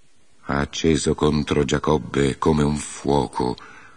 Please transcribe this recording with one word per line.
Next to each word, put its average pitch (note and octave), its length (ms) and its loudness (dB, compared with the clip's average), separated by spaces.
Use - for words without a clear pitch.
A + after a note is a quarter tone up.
Ha C#2 100 -2
acceso D2 560 0
contro D2 520 0
Giacobbe C#2 760 0
come D#2 240 2
un D2 140 0
fuoco, C2+ 760 -2